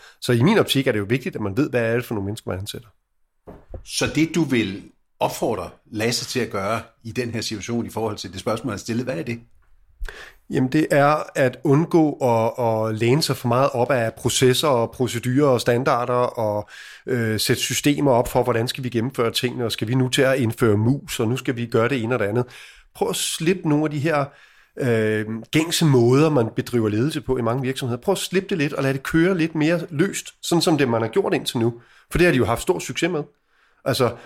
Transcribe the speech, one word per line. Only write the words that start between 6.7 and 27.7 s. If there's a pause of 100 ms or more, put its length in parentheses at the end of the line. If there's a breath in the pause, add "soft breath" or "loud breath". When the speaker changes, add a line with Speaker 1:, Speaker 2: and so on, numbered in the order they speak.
Speaker 2:
i
den
her
situation
i
forhold
til
det
spørgsmål,
han
stillede,
hvad
er
det? (1080 loud breath)
Speaker 1:
Jamen,
det
er (120)
at
undgå
at,
at
læne
sig
for
meget
op
af
processer
og
procedurer
og
standarder
og, (380 loud breath)
øh,
sætte
systemer
op
for,
hvordan
skal
vi
gennemføre
tingene,
og
skal
vi
nu
til
at
indføre
mus,
og
nu
skal
vi
gøre
det
ene
og
det
andet. (500 loud breath)
Prøv
at
slippe
nogle
af
de
her, (540 soft breath)
øh, (260)
gængse
måder,
man
bedriver
ledelse
på
i
mange
virksomheder.